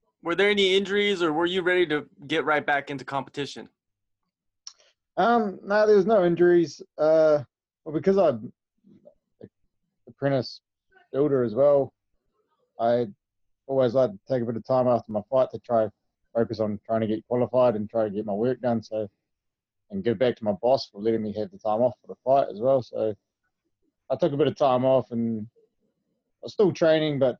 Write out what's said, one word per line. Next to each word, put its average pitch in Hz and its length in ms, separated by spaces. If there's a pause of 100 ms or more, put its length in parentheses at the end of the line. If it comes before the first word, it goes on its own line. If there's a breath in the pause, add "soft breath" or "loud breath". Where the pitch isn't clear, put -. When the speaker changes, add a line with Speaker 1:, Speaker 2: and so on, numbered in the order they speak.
(220)
Speaker 1:
were 165 140
there 196 140
any 196 260
injuries 202 460
or 165 120
were 170 140
you 185 160
ready 180 240
to 147 180 (220)
get 147 180
right 151 200
back 143 260
into 131 120
competition? 131 640 (1500 soft breath)
Speaker 2:
Um, 208 460
no, 214 240
there 214 80
was 190 100
no 208 180
injuries. 175 560 (160)
Uh, 156 440 (440)
well, 151 120
because 190 220
I'm 123 360 (880)
an - 80 (580)
apprentice 139 540 (500)
builder 135 320
as 107 120
well, 139 360 (880)
I 120 280 (580)
always 131 300
like 127 160
to 98 80 (100)
take 127 140
a - 20
bit 117 120
of 107 100
time 131 200
after 117 240
my 107 100 (100)
fight 131 220
to 117 60
try 113 300 (460)
focus 117 240
on 107 260
trying 113 160
to 110 60
get 107 200
qualified 123 480
and 107 140
try 113 140
to 107 80
get 107 160
my 104 60
work 123 280
done. 117 220
So, 107 240 (840)
and 98 140
give 110 160
back 120 160
to - 80
my 107 80 (100)
boss 131 260
for 101 140
letting 110 220
me 104 100
have 104 160
the 98 80
time 107 240
off 123 180
for - 140
the - 100
fight 135 300
as 101 60
well. 131 240
So 110 320 (960)
I 131 60
took 160 160
a 143 40
bit 143 80
of 117 100
time 127 300
off 131 240
and 117 380
I - 960
was - 100
still 190 180
training, 156 460
but 127 220